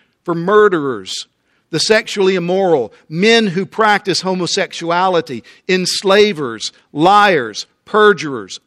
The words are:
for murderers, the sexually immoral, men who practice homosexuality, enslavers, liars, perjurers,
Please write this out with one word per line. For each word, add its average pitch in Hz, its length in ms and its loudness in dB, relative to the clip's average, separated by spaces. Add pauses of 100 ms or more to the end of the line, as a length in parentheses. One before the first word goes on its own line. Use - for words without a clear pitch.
(240)
for 175 100 -4
murderers, 170 920 0 (440)
the 156 100 -4
sexually 208 560 0
immoral, 175 560 0 (160)
men 220 400 2
who 180 180 -4
practice 202 540 0
homosexuality, 170 1200 -4 (260)
enslavers, 185 1040 0 (200)
liars, 165 720 2 (180)
perjurers, 151 840 0